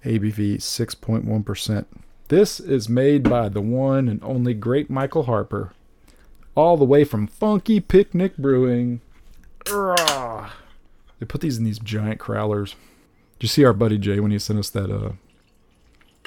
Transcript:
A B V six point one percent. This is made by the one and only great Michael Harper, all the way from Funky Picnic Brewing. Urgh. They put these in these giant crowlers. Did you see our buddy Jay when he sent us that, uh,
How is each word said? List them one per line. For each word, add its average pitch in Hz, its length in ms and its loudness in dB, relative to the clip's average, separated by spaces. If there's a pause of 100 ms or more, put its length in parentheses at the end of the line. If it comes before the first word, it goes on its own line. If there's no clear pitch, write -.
A 113 100 0
B 107 120 0
V 104 280 -2
six - 360 -6
point 113 300 -4
one 107 200 -2
percent. 107 420 -6 (420)
This 196 320 2
is 135 280 -4
made 135 400 2
by 120 200 2
the 98 120 -4
one 131 480 0
and 104 160 -4
only 123 300 -2
great 120 360 -2
Michael 135 340 -2
Harper, 101 480 -4 (800)
all 165 220 4
the 147 80 4
way 139 200 6
from 107 220 -2
Funky 214 540 2
Picnic 185 560 2
Brewing. 123 640 0 (680)
Urgh. 151 840 -2 (720)
They 110 60 -10
put - 140 -6
these 139 180 -4
in 113 60 -2
these 107 140 -2
giant 107 420 -6
crowlers. 107 500 -4 (680)
Did - 60 -8
you 110 40 0
see 143 160 4
our 120 80 8
buddy 107 260 2
Jay 101 220 0
when 104 100 0
he 104 80 0
sent 107 200 -2
us 98 120 -6
that, 101 200 -6
uh, 101 220 -6 (1160)